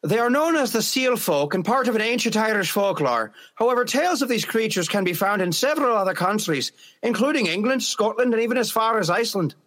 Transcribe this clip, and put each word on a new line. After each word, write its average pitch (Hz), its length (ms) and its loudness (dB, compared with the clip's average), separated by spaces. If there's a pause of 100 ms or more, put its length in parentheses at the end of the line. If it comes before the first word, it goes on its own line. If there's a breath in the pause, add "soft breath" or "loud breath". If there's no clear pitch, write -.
They 170 180 0
are 240 100 2
known 302 240 2
as 277 160 2
the 220 120 0
seal 254 340 0
folk 147 380 0
and 185 100 -2
part 240 240 0
of 233 80 0
an 214 60 2
ancient 226 340 -2
Irish 214 340 0
folklore. 139 600 0 (240 loud breath)
However, 247 280 2
tales 277 380 0
of 269 60 -2
these 226 160 0
creatures 220 440 -2
can 202 140 0
be 180 100 0
found 196 300 0
in 180 80 0
several 262 460 0
other 190 180 0
countries, 180 560 -2 (320 loud breath)
including 247 440 0
England, 214 360 0
Scotland, 226 500 0
and 226 100 2
even 233 160 0
as 226 120 0
far 220 300 0
as 165 100 -2
Iceland. 196 460 -2 (100)